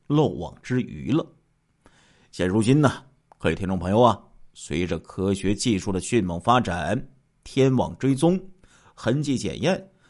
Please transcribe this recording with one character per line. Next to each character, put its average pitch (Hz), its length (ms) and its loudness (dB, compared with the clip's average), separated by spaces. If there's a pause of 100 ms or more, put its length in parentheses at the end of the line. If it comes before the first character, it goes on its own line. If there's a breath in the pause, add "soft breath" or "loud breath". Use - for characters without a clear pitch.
漏 147 220 4
网 82 320 -8
之 127 200 -2
鱼 73 320 -6
了。 165 120 0 (1040 soft breath)
现 87 140 -4
如 95 160 2
今 135 200 4
呢， 127 220 2 (340)
各 - 100 -2
位 82 80 0
听 98 100 -8
众 95 140 -2
朋 85 100 -6
友 107 120 4
啊， 113 200 4 (320)
随 - 320 -4
着 87 140 -4
科 98 340 -2
学 98 220 -2
技 101 240 0
术 98 140 -6
的 92 80 -2
迅 117 200 0
猛 87 200 -4
发 123 180 4
展， 92 420 -4 (440)
天 135 280 2
网 82 240 -2
追 135 160 0
踪、 165 240 2 (560 soft breath)
痕 135 300 -2
迹 135 140 -2
检 - 240 -6
验、 175 300 -2 (180 soft breath)